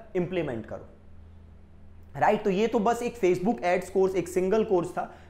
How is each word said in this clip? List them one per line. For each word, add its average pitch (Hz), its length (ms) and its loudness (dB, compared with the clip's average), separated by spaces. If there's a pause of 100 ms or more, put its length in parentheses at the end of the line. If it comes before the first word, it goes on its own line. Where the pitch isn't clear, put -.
(160)
इंप्लीमेंट 160 500 -4
करो, - 200 -14 (1300)
right? 208 240 4
तो 202 60 2
ये 202 160 2
तो 233 120 0
बस 233 240 0
एक 240 160 -6
Facebook 180 460 2
एड्स 180 260 0
कोर्स, 190 240 2
एक 170 140 -2
सिंगल 190 360 2
कोर्स 180 260 2
था - 240 -8 (160)